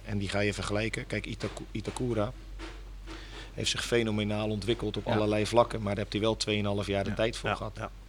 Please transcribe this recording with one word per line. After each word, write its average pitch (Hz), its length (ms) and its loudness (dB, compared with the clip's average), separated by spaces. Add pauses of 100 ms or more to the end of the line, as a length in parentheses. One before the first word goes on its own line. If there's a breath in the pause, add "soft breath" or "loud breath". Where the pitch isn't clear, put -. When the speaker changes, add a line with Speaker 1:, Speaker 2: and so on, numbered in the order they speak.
Speaker 1:
En 104 140 -2
die 98 100 0
ga 101 120 2
je 104 140 4
vergelijken. 107 520 -2
Kijk, 104 200 -2
Itaku-, - 440 -4
Itakura, 113 640 0 (1200 loud breath)
heeft 107 160 0
zich - 140 -2
fenomenaal 107 640 2
ontwikkeld 107 480 0
op 101 100 -4
Speaker 2:
Ja. - 60 2
Speaker 1:
allerlei 107 340 4
vlakken, 113 360 4
maar 101 120 0
daar 92 60 -2
heeft 101 120 -4
hij 104 100 0
wel 110 140 4
tweeënhalf 101 500 0
jaar 98 180 2
de 107 60 -4
Speaker 2:
Ja. 98 60 -4
Speaker 1:
tijd 113 200 2
voor - 120 -2
Speaker 3:
Ja, 101 60 4
Speaker 1:
gehad. 107 220 -6
Speaker 3:
ja. 104 140 -6 (180)